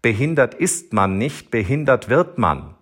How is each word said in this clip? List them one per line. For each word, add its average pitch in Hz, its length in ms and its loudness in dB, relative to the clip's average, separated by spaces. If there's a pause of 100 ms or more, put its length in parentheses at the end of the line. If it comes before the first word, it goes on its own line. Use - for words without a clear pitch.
"Behindert 127 540 2
ist - 360 -4
man 98 280 2
nicht, 147 320 -6
behindert 127 580 0
wird 139 300 0
man." 73 420 -2